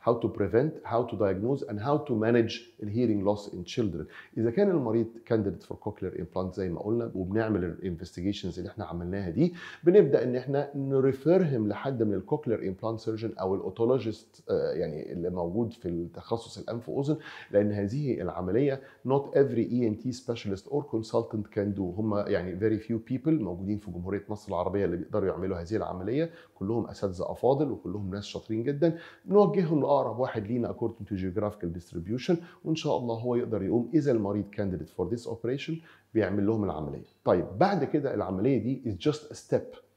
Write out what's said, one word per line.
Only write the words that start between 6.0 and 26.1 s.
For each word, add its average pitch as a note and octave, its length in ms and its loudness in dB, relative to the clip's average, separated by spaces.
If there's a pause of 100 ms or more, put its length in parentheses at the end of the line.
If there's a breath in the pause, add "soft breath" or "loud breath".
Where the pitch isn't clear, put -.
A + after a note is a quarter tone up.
implant F#2 340 -4
زي F#2+ 140 -2
ما E2 120 -4
قلنا، A2+ 340 -2
وبنعمل G2 500 0
ال E2+ 320 -4
investigations F2+ 640 -6
اللي F2+ 100 -8
احنا G2 160 -8
عملناها F2 460 -4
دي، D#3+ 240 2 (300 loud breath)
بنبدا F3 400 6
ان B2 120 -2
احنا C#3 380 -2
نريفيرهم C3+ 920 2
لحد A#2 340 -2
من G#2 120 2
ال F#2+ 160 -2
cochlear C3+ 300 0
implant A2 440 -6
surgeon A2 360 -4
او F#2+ 140 0
الاوتولوجيست، A2+ 960 -2
آه، D2+ 220 0
يعني D#2+ 400 -4
اللي E2+ 180 -2
موجود F2+ 420 -2
في - 160 -8
التخصص F2 680 -6
الانف A#2 300 -8
واذن، C#3 280 0 (340 loud breath)
لان G#2 220 4
هذه G#2 500 0
العمليه F#2 580 0 (280 loud breath)
not C#3 240 2
every B2 260 4
إي A#2+ 280 2
إن G#2+ 120 0
تي B2+ 140 -4
specialist G#2+ 520 -6
or C#3+ 180 -2 (140)
consultant A2+ 480 -2 (100)
can G2+ 220 0
do. G2+ 40 -4
هم G2+ 340 -2
يعني F#2 460 0
very G#2+ 220 2
few A#2 300 -4
people C3 160 -2
موجودين G2+ 500 0
في G2+ 120 -10
جمهوريه F2 380 -4
مصر G#2+ 200 -10
العربيه F#2 360 0
اللي F2 120 0
بيقدروا F#2+ 320 -2
يعملوا F2+ 280 -2
هذه F2 200 -4
العمليه، G2 540 -2 (240 loud breath)